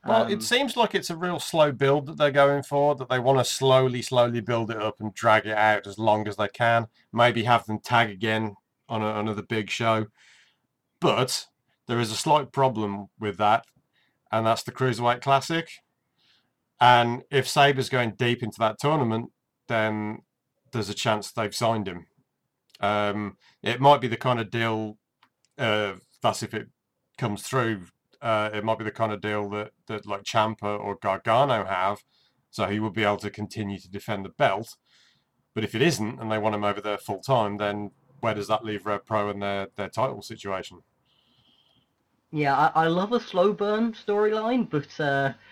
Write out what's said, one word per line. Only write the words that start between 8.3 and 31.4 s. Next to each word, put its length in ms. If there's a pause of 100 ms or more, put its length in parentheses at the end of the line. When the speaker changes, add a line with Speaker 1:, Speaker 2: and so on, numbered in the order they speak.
Speaker 1:
on 120
a, 180
another 220
big 280
show. 380 (920)
But 480 (400)
there 120
is 120
a 40
slight 360
problem 580 (100)
with 180
that, 280 (640)
and 140
that's 180
the 80
Cruiserweight 500
Classic. 480 (1120)
And 520
if 160
Sabre's 420
going 220
deep 320
into 160
that 200
tournament, 520 (360)
then 520 (520)
there's 180
a 40
chance 380
they've 240
signed 320
him. 200 (720)
Um, 560 (260)
it 160
might 220
be 60
the 100
kind 220
of 120
deal, 460 (600)
uh, 360 (280)
that's 220
if 100
it 140 (500)
comes 260
through, 420 (360)
uh, 320
it 100
might 140
be 60
the 80
kind 220
of 80
deal 300
that, 200 (160)
that, 180
like, 180
Ciampa 560
or 160
Gargano 720